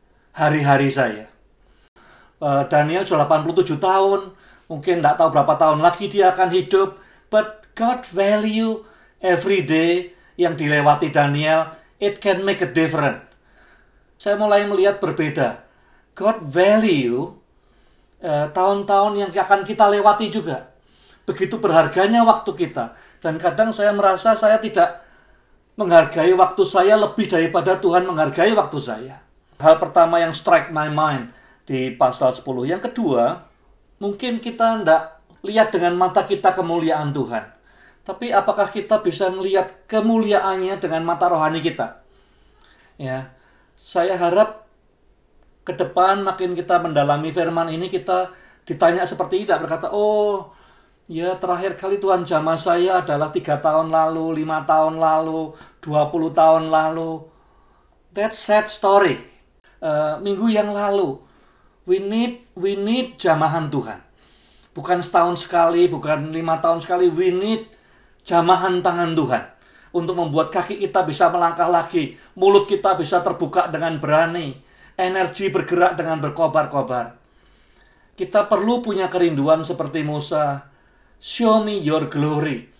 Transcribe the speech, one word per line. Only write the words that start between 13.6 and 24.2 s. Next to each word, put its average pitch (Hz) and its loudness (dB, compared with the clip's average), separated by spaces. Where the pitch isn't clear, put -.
Saya 208 -2
mulai 208 4
melihat 196 0
berbeda. 143 -2
God 190 -2
value, 170 2
eh, 151 -2
tahun-tahun 196 0
yang 196 -4
akan 196 2
kita 208 4
lewati 208 4
juga. 160 -8
Begitu 220 -4
berharganya 190 4
waktu - 2
kita. 139 -6
Dan 160 -4
kadang 214 0
saya 208 2
merasa 202 2